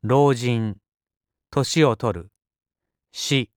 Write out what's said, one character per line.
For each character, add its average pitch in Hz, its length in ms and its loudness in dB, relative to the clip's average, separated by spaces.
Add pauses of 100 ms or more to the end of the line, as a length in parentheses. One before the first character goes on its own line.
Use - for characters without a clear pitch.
老 135 320 4
人。 117 420 -4 (720)
年 147 340 0
を 120 120 2
取 101 240 -4
る。 90 120 -20 (800)
死。 - 460 -4